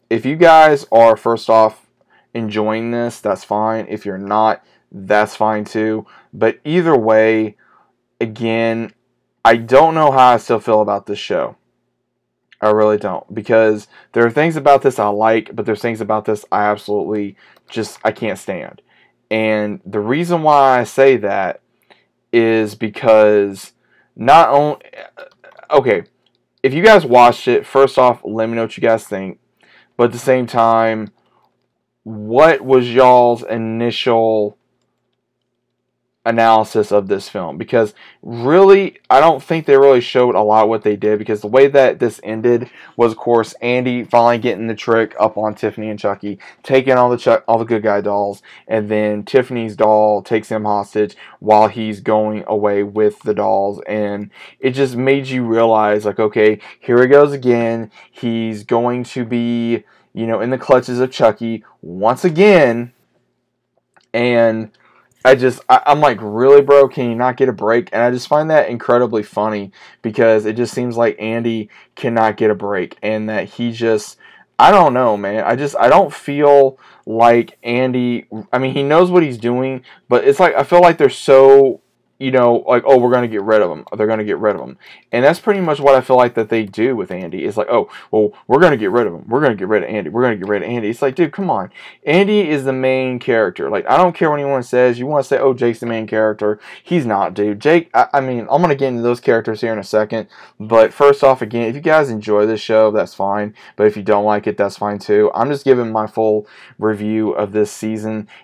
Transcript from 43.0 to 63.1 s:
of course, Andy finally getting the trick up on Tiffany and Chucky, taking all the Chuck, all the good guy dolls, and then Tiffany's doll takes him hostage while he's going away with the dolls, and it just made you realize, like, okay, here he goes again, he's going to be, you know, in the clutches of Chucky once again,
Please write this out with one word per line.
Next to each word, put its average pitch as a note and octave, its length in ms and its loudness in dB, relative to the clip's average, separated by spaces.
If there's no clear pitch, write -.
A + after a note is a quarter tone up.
of A2 60 -14
course, A#2 340 -2
Andy B2 400 -4
finally A#2+ 360 2
getting A2+ 280 -4
the A2+ 80 -6
trick A2+ 460 -2
up G#2+ 180 -2
on G#2+ 160 -4
Tiffany G#2+ 340 -8
and G#2 120 -10
Chucky, G2+ 400 -8
taking C3+ 300 2
all B2 160 2
the A#2+ 60 0
Chuck, A#2 300 0
all A2+ 120 0
the A2+ 60 -4
good A2 200 -4
guy G2+ 160 0
dolls, G2+ 420 -6
and A2 220 -4
then G#2+ 340 -4
Tiffany's A#2 540 -4
doll G#2+ 440 2
takes A2 280 -4
him G#2+ 160 -6
hostage G#2 500 -4
while G#2+ 300 4
he's G#2+ 320 -8
going G#2+ 480 -2
away G2+ 340 -2
with G#2 380 -2
the G#2+ 140 -4
dolls, G2+ 520 -2
and G#2 420 -8
it C3 140 -4
just B2+ 240 -4
made C3+ 320 -2
you B2+ 160 -6
realize, A2 600 0
like, G#2 140 -4
okay, G#2+ 400 2
here A#2+ 200 2
he B2+ 60 4
goes C#3+ 260 6
again, A#2 560 -2
he's A2+ 540 -8
going B2 400 -4
to B2 200 -10
be, A#2 600 -4
you A2+ 140 -8
know, A2+ 140 -4
in A#2+ 100 -4
the C3 80 -4
clutches B2+ 400 -2
of B2+ 140 -4
Chucky A2+ 500 -4
once G2+ 420 -4
again, D#3 680 2